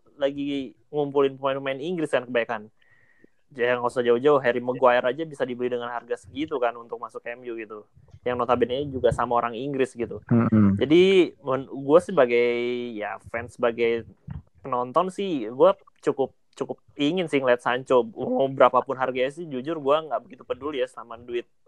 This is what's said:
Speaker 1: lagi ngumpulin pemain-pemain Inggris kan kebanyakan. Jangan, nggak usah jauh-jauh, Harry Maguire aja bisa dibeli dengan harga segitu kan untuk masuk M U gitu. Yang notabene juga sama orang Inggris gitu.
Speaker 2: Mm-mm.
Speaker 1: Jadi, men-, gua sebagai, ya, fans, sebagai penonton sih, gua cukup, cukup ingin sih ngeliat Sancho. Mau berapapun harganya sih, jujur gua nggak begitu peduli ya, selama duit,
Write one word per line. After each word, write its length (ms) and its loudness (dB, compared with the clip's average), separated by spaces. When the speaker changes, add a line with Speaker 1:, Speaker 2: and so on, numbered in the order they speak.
Speaker 1:
lagi 600 -4
ngumpulin 440 0
pemain-pemain 440 -4
Inggris 320 -4
kan 120 0
kebanyakan. 460 -4
Jangan, 320 0
nggak 80 -2
usah 80 -2
jauh-jauh, 400 4
Harry 200 0
Maguire 440 2
aja 240 -2
bisa 160 -4
dibeli 240 -4
dengan 240 -6
harga 240 -6
segitu 400 -8
kan 160 -2
untuk 240 -14
masuk 260 -14
M 180 -12
U 140 -10
gitu. 300 -14
Yang 120 -2
notabene 520 0
juga 240 0
sama 240 0
orang 160 -2
Inggris 400 -2
gitu. 320 -8
Speaker 2:
Mm-mm. 520 4
Speaker 1:
Jadi, 600 4
men-, 320 -4
gua 300 4
sebagai, 480 4
ya, 360 -8
fans, 260 -10
sebagai 540 0
penonton 540 -2
sih, 400 -4
gua 240 4
cukup, 320 -2
cukup 240 -8
ingin 320 0
sih 80 0
ngeliat 240 2
Sancho. 480 2
Mau 400 -2
berapapun 480 2
harganya 320 -2
sih, 160 -12
jujur 320 -8
gua 240 0
nggak 240 -6
begitu 160 -20
peduli 400 -8
ya, 80 -4
selama 320 -18
duit, 240 -8